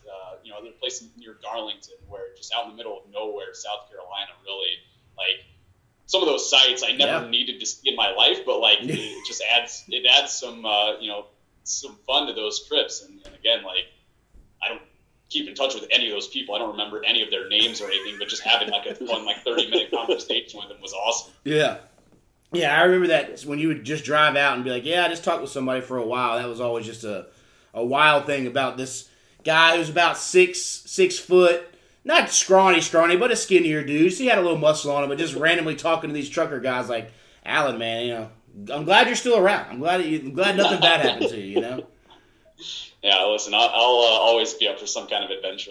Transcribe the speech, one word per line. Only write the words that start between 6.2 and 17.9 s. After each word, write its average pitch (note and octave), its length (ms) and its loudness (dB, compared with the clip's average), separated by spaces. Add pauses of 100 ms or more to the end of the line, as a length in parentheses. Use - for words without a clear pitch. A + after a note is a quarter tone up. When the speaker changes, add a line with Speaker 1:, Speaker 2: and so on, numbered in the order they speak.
Speaker 1:
of D#3+ 60 0
those - 200 -2
sites C3 380 4
I A#2 60 0
never C#3 320 0
Speaker 2:
Yeah. A#2 60 -14
Speaker 1:
needed B2 300 -4
to A2+ 60 -8
see - 240 -6
in A#2 60 -2
my G#2+ 180 0
life, C3 320 2
but, A2 140 0
like, G#2+ 180 4
Speaker 2:
<laughs> - 40 -12
Speaker 1:
it - 440 -6
just - 160 -10 (100)
adds, A#2 360 -2
it B2 180 -4
adds C#3+ 260 2
some, A#2 320 -10
uh, G#2+ 360 0
you A2 80 -8
know, G#2 180 -10 (380)
some A#2+ 320 -10 (100)
fun C#3+ 220 0
to A2+ 40 -6
those G#2+ 360 -6
trips. - 340 -2
And, - 240 -20
and - 80 -20
again, A2+ 300 0
like, F#2 220 -6 (760)
I G#2 60 -4
don't A2+ 140 -10 (480)
keep D3 180 -6
in - 60 -14
touch C3+ 200 -4
with G#2+ 160 -12
any A#2 160 2
of G#2+ 60 -6
those G2+ 160 -6
people. A#2+ 260 -8
I G#2 40 -2
don't A2 120 -6
remember G#2 340 -8
any A2+ 180 0
of G#2+ 80 -6
their F#2+ 180 -6
names G#2+ 320 0
or G2+ 80 -8
anything, G2+ 320 -6